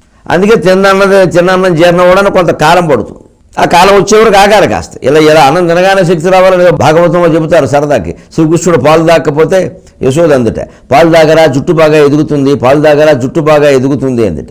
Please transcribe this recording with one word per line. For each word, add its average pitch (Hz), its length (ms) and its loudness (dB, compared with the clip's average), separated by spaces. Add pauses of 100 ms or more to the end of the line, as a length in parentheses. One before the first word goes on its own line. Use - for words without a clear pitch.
(300)
అందుకే 202 260 0
తిన్న 185 300 0
అన్నది, 196 440 2
తిన్న 175 200 0
అన్నం 185 260 0
జీర్ణం 175 240 0
అవ్వడానికి 185 360 2
కొంత 170 140 -2
కాలం 165 360 0
పడుతుంది. 123 340 -4 (380)
ఆ 185 60 -2
కాలం 180 300 2
వచ్చే 214 260 2
వరకు 220 160 2
ఆగాలి 196 320 2
కాస్త. 90 220 -8 (120)
ఇలా, 151 180 0
ఇలా 156 220 2
అన్నం 165 260 0
తినగానే 185 360 0
శక్తి 165 240 -2
రావాలని 185 340 2
ఏదో 180 80 2
భాగవతంలో 160 640 0
చెబుతారు 160 320 0
సరదాకి. 139 500 -2 (180)
శ్రీకృష్ణుడు 165 440 0
పాలు 156 280 0
తాగకపోతే 160 720 -2 (220)
యశోద 147 300 0
అందుట, 110 280 -2
"పాలు 160 520 -2
తాగరా 160 340 2
జుట్టు 139 260 -2
బాగా 156 240 0
ఎదుగుతుంది, 143 580 0
పాలు 131 280 0
తాగరా 151 300 2
జుట్టు 135 280 -4
బాగా 147 280 0
ఎదుగుతుంది" 131 580 -2
అందుట. 73 240 -8